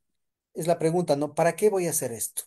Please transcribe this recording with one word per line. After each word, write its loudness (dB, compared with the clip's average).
es -6
la 2
pregunta, 2
¿no? -4
¿Para 2
qué 2
voy 0
a -2
hacer -4
esto? -8